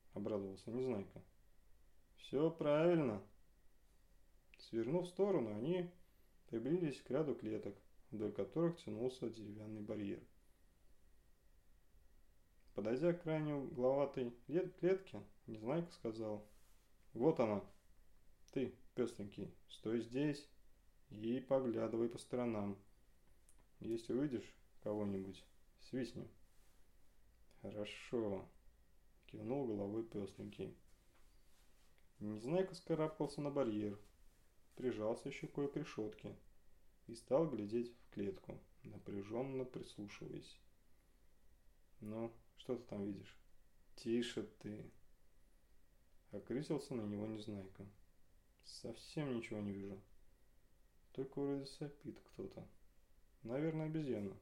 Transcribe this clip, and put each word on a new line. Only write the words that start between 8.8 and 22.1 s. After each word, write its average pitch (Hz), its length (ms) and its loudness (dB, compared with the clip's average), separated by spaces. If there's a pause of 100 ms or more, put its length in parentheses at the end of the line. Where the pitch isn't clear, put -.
деревянный 107 520 -8
барьер. 104 400 -2 (2500)
Подойдя 127 320 6
к 170 120 0
крайней 156 280 2
угловатой 135 840 4 (140)
ле-, 175 220 2 (100)
клетке, 185 420 2 (260)
Незнайка 123 440 0
сказал: 110 560 -4 (640)
Вот 151 280 8
она. 104 200 6 (920)
Ты, 123 200 2 (220)
пестренький, 104 580 0 (140)
стой 110 340 0
здесь 139 480 0 (600)
и 110 300 0
поглядывай 117 680 2
по - 80 -6